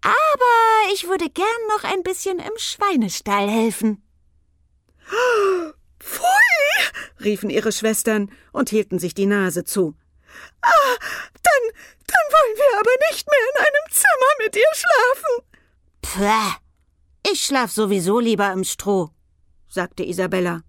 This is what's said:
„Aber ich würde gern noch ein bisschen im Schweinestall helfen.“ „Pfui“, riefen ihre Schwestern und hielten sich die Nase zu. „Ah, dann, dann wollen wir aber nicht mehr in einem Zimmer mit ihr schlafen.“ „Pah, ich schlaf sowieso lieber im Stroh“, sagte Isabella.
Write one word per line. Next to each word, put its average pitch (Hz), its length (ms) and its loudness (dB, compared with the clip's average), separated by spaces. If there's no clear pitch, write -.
„Aber 466 920 2
ich 381 140 -8
würde 359 200 -2
gern 453 400 -2
noch 427 160 -2
ein 381 180 -4
bisschen 370 360 -4
im 427 180 -10
Schweinestall 220 920 -2
helfen.“ 220 540 0
„Pfui“, - 260 -6
riefen 208 280 -2
ihre 208 220 0
Schwestern 214 600 -2
und - 180 -2
hielten 208 280 0
sich 165 160 -4
die 196 120 0
Nase 185 380 0
zu. 170 300 -2
„Ah, 571 340 4
dann, 571 220 4
dann 679 280 2
wollen 508 220 4
wir 494 240 4
aber 453 140 4
nicht - 180 -8
mehr 539 220 2
in 508 160 0
einem 587 240 0
Zimmer 571 420 0
mit 403 120 -4
ihr 554 160 4
schlafen.“ 508 540 0
„Pah, 202 560 -2
ich - 140 -4
schlaf 254 260 -2
sowieso 202 480 0
lieber 208 340 0
im 185 120 -4
Stroh“, 190 460 -4
sagte 180 340 -8
Isabella. 175 680 -4